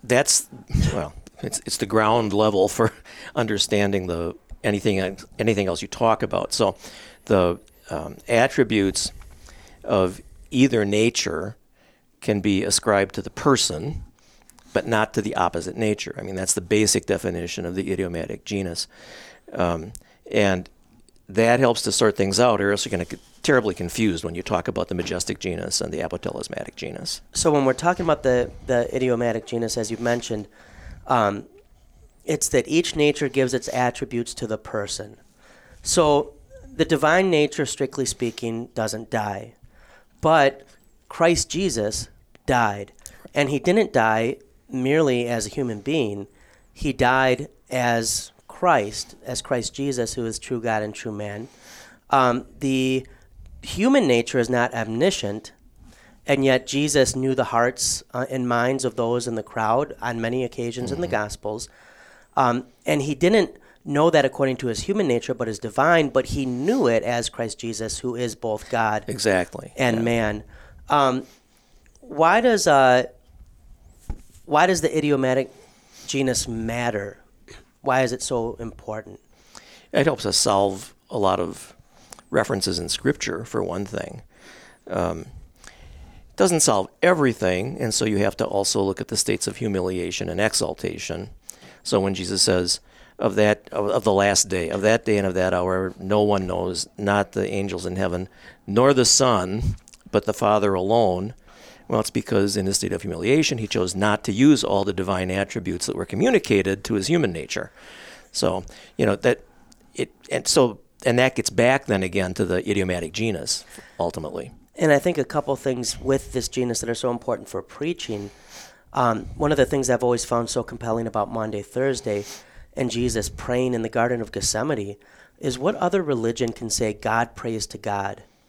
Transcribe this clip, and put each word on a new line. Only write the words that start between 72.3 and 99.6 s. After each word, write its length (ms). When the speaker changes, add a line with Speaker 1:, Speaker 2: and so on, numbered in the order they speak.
Speaker 2:
does, 260
uh, 380
why 180
does 140
the 160
idiomatic 560
genus 420
matter? 720
Why 200
is 100
it 100
so 360
important? 640
Speaker 1:
It 140
helps 180
us 140
solve 560
a 80
lot 200
of 380
references 480
in 100
Scripture, 560
for 180
one 220
thing. 380
Um, 400
it 680
doesn't 240
solve 280
everything, 760
and 140
so 140
you 120
have 200
to 80
also 360
look 200
at 60
the 100
states 280
of 120
humiliation 720
and 100
exaltation. 920
So 180
when 140
Jesus 280
says, 380
"Of 180
that, 340
of, 200
of 140
the 80
last 360
day, 220
of 120
that 220
day 140
and 80
of 80
that 180
hour, 460
no 240
one 240
knows, 500
not 360
the 180
angels 340
in 120
heaven, 320
nor 280
the 100
Son, 720